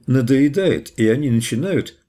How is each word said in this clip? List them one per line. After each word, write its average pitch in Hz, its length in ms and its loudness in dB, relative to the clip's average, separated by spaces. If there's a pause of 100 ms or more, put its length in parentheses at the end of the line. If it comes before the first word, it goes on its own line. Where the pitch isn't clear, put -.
надоедает, 135 920 0
и 113 100 2
они 135 220 0
начинают, 120 800 -2